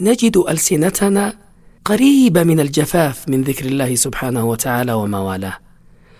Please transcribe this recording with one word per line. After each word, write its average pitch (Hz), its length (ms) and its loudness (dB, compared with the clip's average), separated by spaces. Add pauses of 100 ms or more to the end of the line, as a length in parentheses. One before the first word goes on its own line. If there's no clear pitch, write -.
نجد 226 360 2
ألسنتنا 190 960 0 (520)
قريبة 233 580 4
من 165 160 4
الجفاف 147 680 -2
من 131 120 0
ذكر 135 240 -4
الله 131 300 -2
سبحانه 123 500 -4
وتعالى 120 480 -2
وما 104 260 -2
والاه. 95 380 -6 (640)